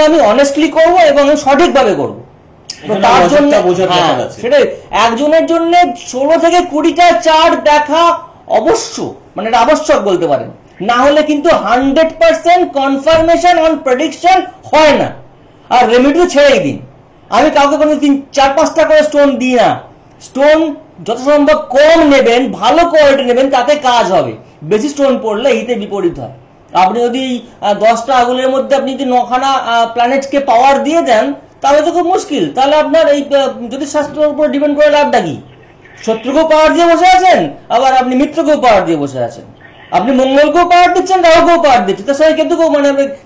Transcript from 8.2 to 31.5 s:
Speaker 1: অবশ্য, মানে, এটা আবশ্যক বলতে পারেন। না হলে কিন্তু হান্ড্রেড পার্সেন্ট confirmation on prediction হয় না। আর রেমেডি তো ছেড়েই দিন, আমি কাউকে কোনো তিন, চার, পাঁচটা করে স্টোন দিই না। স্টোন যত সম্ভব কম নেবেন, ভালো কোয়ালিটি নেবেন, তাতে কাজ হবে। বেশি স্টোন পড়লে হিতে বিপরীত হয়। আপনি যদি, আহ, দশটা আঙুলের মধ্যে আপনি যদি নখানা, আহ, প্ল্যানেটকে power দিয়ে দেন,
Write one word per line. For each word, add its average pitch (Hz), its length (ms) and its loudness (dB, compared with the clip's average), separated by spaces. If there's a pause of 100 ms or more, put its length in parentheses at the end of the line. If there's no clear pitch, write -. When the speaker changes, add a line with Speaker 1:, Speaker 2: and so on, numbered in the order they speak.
Speaker 1:
অবশ্য, 226 680 -4 (220)
মানে, 202 120 -6
এটা 233 100 0
আবশ্যক 285 380 0
বলতে 185 300 -2
পারেন। 123 240 -4 (300)
না 220 140 -2
হলে 294 280 2
কিন্তু 302 260 -2
হান্ড্রেড 277 600 0 (100)
পার্সেন্ট 330 580 0
confirmation 320 840 0
on 311 260 -2
prediction 320 520 0 (240)
হয় 285 340 2
না। - 140 -4 (580)
আর 220 180 2
রেমেডি 262 300 2
তো 359 100 2
ছেড়েই 269 300 2
দিন, 135 200 -6 (520)
আমি 269 200 2
কাউকে 285 260 0
কোনো 302 200 0
তিন, 277 260 0 (100)
চার, 269 240 0
পাঁচটা 311 280 0
করে 311 180 2
স্টোন 285 340 0
দিই 254 180 -2
না। 196 260 0 (400)
স্টোন 302 540 0 (300)
যত 233 140 -6
সম্ভব 294 500 0
কম 302 400 4
নেবেন, 254 440 2
ভালো 294 360 2
কোয়ালিটি 277 360 2
নেবেন, 247 260 0
তাতে 262 240 0
কাজ 233 380 0
হবে। 139 200 -2 (320)
বেশি 214 240 -2
স্টোন 277 340 -2
পড়লে 220 280 -4
হিতে 226 240 -2
বিপরীত 196 440 -6
হয়। 117 140 -12 (400)
আপনি 185 280 0
যদি, 247 400 -4 (200)
আহ, 202 140 -2
দশটা 226 420 0
আঙুলের 254 320 0
মধ্যে 262 280 -2
আপনি 262 180 -4
যদি 269 100 -8
নখানা, 247 420 -2
আহ, 233 460 -2
প্ল্যানেটকে 269 480 -2
power 254 420 2
দিয়ে 311 200 0
দেন, 254 320 0 (260)